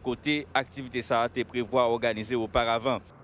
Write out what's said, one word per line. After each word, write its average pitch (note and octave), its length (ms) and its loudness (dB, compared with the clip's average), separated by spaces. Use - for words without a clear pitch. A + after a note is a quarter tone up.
kote D3 400 -2
aktivite B2+ 480 -4
sa A#2 240 2
a A#2 60 -4
te B2+ 160 -2
prevwa B2 420 2
òganize A#2 480 0
oparavan. A#2 640 0